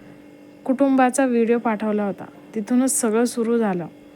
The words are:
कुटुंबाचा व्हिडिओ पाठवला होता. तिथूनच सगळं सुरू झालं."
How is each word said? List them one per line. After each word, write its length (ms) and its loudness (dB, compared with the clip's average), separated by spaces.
कुटुंबाचा 640 2
व्हिडिओ 320 2
पाठवला 460 -2
होता. 200 -6
तिथूनच 460 0
सगळं 240 2
सुरू 340 -2
झालं." 280 -2